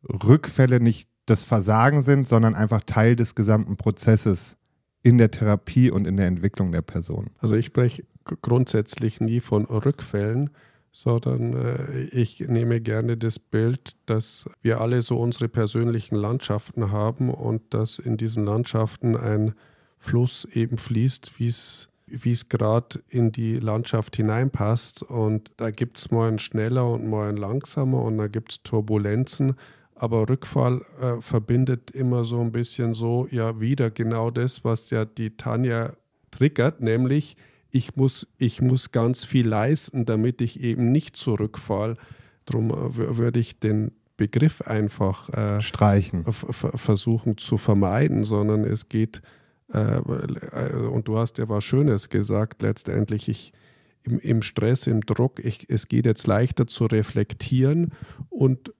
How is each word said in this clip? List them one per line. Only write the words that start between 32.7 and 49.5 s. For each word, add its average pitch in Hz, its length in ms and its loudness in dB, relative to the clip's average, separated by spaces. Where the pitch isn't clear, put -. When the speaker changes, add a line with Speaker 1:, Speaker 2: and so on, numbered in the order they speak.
Speaker 2:
so, 117 380 -2
ja, 113 300 -2
wieder 123 300 0
genau 113 380 -2
das, 123 360 -4
was 113 240 -2
ja 110 160 0
die 110 320 -8
Tanja 120 560 -2
triggert, 147 500 2
nämlich 127 560 0
ich - 240 -2
muss, 135 320 0
ich 123 240 -2
muss 127 300 2
ganz 120 340 0
viel 123 220 2
leisten, 117 580 0
damit 117 360 0
ich 117 200 -4
eben 120 300 2
nicht 147 240 0
zurückfall. 107 840 -2
Drum, 113 260 0
äh, - 20 -2
wür-, 117 440 -4
würde 117 220 2
ich - 200 -4
den 107 320 0
Begriff 120 440 2
einfach, 104 680 -2
äh, 104 320 -2
Speaker 1:
Streichen. 98 640 4
Speaker 2:
f-, - 220 -4
f-, - 280 -4
versuchen 110 600 0
zu - 200 -2
vermeiden, 104 680 2
sondern 107 400 0
es 110 240 -4
geht, 110 320 -2